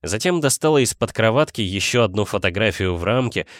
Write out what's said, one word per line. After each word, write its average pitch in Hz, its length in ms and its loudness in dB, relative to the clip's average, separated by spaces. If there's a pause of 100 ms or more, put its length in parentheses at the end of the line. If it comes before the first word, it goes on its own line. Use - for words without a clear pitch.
Затем 135 400 -2
достала 147 380 2
из-под - 340 -2
кроватки 113 480 0
ещё 98 420 0
одну 101 220 0
фотографию 95 720 -2
в 85 80 -6
рамке 113 420 -2 (120)